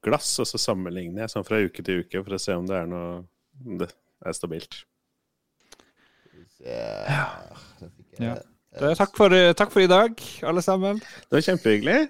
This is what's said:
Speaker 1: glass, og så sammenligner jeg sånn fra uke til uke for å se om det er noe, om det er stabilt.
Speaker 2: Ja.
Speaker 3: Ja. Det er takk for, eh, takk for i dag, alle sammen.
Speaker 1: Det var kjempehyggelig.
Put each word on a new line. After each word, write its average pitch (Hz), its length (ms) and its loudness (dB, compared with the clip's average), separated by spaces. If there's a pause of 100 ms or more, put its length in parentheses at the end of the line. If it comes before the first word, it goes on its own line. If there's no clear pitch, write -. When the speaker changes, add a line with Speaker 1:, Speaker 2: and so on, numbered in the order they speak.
Speaker 1:
glass, - 360 -2
og 120 80 -2
så - 120 -8
sammenligner 92 680 -6
jeg - 80 -10
sånn 101 120 -6
fra 110 120 0
uke 90 260 -2
til 92 180 -2
uke 95 220 -8
for 98 100 -10
å 92 60 -6
se 98 140 -4
om 90 120 -6
det 95 120 -4
er 85 80 -6
noe, 87 380 -10 (420)
om 95 120 -10
det 87 120 -6 (340)
er 80 80 -8
stabilt. - 520 -10 (1800)
Speaker 2:
Ja. 57 640 -6 (920)
Speaker 3:
Ja. 117 160 -4 (400)
Det 143 160 -2
er 165 80 0
takk 196 160 0
for, 202 160 8
eh, 180 240 8
takk 208 160 0
for 190 140 4
i - 60 6
dag, 226 260 6 (260)
alle 170 200 -2
sammen. 196 360 0
Speaker 1:
Det - 380 -4
var 160 100 2
kjempehyggelig. 170 640 2